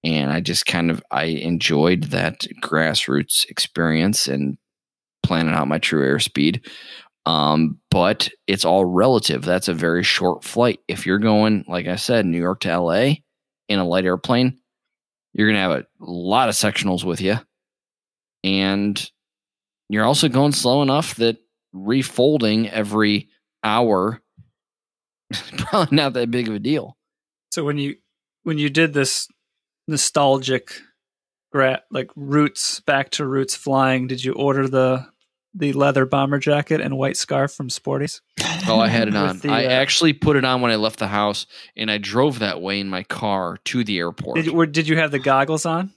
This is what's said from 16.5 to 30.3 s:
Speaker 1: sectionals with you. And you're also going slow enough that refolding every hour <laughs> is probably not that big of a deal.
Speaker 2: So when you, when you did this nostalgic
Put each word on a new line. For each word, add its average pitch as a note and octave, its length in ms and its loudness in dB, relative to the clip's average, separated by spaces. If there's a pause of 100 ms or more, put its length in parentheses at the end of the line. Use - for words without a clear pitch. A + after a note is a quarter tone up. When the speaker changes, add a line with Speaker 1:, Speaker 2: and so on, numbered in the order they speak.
Speaker 1:
sectionals F#2+ 480 0
with F2 180 -4
you. F#2+ 160 2 (1080)
And G2 680 -2 (760)
you're G#2 160 0
also C#3+ 240 2
going C#3 240 2
slow C3+ 300 2
enough C#3 340 0
that A2+ 220 0 (340)
refolding A2+ 960 0
every G#2 600 0 (360)
hour A2 580 0 (540)
<laughs> - 540 -20
is - 120 -8 (140)
probably D#3+ 400 0
not C#3 180 2
that A#2+ 160 -2
big A#2+ 180 -2
of A2 60 -4
a G2+ 60 -4
deal. C3 360 -4 (540)
Speaker 2:
So D#3+ 140 -6
when D3 140 -2
you, C#3+ 180 -6 (480)
when D#3+ 140 -2
you D3 120 0
did D#3 220 2
this C#3 360 0 (580)
nostalgic C3+ 840 2 (800)